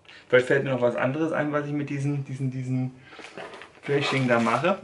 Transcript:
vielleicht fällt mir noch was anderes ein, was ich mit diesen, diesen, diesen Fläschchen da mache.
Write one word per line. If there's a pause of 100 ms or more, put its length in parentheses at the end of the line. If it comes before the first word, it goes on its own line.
(300)
vielleicht
fällt
mir
noch
was
anderes
ein,
was
ich
mit
diesen,
diesen,
diesen (880)
Fläschchen
da
mache.